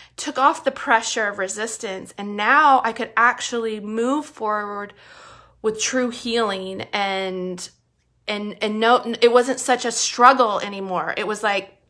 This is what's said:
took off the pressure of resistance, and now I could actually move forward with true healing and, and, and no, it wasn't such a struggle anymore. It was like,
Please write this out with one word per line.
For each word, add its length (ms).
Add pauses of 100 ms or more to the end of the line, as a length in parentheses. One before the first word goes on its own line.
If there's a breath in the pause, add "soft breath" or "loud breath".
(180 loud breath)
took 200
off 280
the 60
pressure 560
of 100
resistance, 800
and 180
now 480
I 80
could 240
actually 640
move 460
forward 680 (680 loud breath)
with 200
true 280
healing 720 (100)
and, 800 (580)
and, 340
and 200
no, 400
it 100
wasn't 300
such 240
a 80
struggle 640
anymore. 560
It 100
was 160
like, 360 (120)